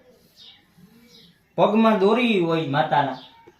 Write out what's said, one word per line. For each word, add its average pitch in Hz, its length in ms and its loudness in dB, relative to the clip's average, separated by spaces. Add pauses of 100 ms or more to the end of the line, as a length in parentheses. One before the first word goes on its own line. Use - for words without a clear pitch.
(1600)
પગમાં 208 440 2
દોરી 226 400 0
હોય 165 280 -2
માતાના, 139 500 -2 (420)